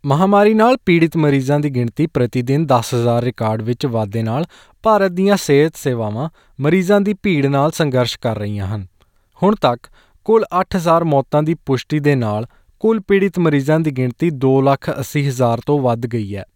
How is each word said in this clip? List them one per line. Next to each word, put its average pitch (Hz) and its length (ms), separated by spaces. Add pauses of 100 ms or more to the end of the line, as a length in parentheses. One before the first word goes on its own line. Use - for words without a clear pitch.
ਮਹਾਮਾਰੀ 202 480
ਨਾਲ 226 320
ਪੀੜਿਤ 165 320
ਮਰੀਜ਼ਾਂ 143 420
ਦੀ 147 100
ਗਿਣਤੀ 123 380
ਪ੍ਰਤੀ 123 340
ਦਿਨ 139 240
ਦਸ 123 280
ਹਜ਼ਾਰ 120 300
ਰਿਕਾਰਡ 113 380
ਵਿੱਚ 120 240
ਵਾਧੇ 113 380
ਨਾਲ 120 220 (380)
ਭਾਰਤ 202 280
ਦੀਆਂ 190 260
ਸਿਹਤ 147 380
ਸੇਵਾਵਾਂ 117 540 (320)
ਮਰੀਜ਼ਾਂ 185 400
ਦੀ 202 120
ਭੀੜ 160 320
ਨਾਲ 143 260
ਸੰਘਰਸ਼ 127 480
ਕਰ 110 180
ਰਹੀਆਂ 104 380
ਹਨ। 98 120 (560)
ਹੁਣ 208 120
ਤੱਕ 123 320 (380)
ਕੁੱਲ 220 200 (140)
ਅੱਠ - 160
ਹਜ਼ਾਰ 170 280
ਮੌਤਾਂ 151 400
ਦੀ 160 100
ਪੁਸ਼ਟੀ 147 460
ਦੇ 143 160
ਨਾਲ 110 300 (340)
ਕੁੱਲ 220 200
ਪੀੜਿਤ 196 400
ਮਰੀਜ਼ਾਂ 156 400
ਦੀ 156 120
ਗਿਣਤੀ 127 380
ਦੋ 135 320
ਲੱਖ 135 280
ਅੱਸੀ 143 380
ਹਜ਼ਾਰ 120 380
ਤੋਂ 147 140
ਵੱਧ 117 280
ਗਈ 107 280
ਹੈ। 95 100 (100)